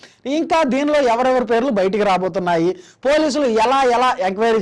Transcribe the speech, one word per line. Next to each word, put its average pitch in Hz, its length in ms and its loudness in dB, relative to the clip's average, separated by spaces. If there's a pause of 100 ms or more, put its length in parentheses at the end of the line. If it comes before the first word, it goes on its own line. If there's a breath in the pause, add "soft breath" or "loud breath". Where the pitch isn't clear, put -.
(380 loud breath)
ఇంకా 330 260 0 (100)
దీనిలో 294 260 0 (140)
ఎవరెవరి 254 380 0
పేర్లు 233 180 0 (100)
బయటికి 196 240 0
రాబోతున్నాయి, 180 680 0 (360 loud breath)
పోలీసులు 294 400 0 (200)
ఎలా 269 140 0 (180)
ఎలా 254 120 2 (180)
ఎంక్వైరీ 220 340 0